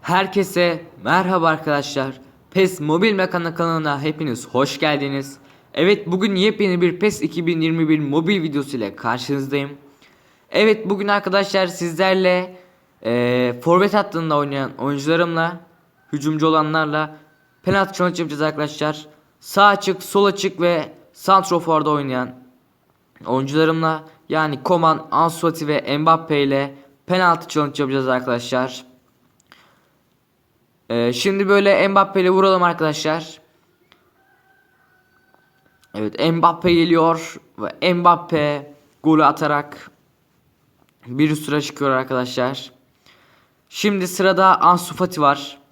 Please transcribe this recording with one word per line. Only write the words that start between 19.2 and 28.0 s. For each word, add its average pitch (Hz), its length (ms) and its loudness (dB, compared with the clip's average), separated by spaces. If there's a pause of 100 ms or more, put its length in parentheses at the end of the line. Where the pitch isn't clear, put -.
Sağ - 260 2
açık, 196 380 2
sol 202 220 0
açık 190 360 -2
ve 175 320 0 (200)
santroforda 170 760 2
oynayan 135 460 -2 (920)
oyuncularımla, 156 760 0 (260)
yani 151 340 -2
Koman, 165 480 2
Ansu 165 280 0
Fati 160 280 -2
ve 147 300 -2
Mbappe 156 460 2
ile 139 320 -2 (300)
penaltı 175 420 0
challenge 147 360 -2
yapacağız 131 240 -2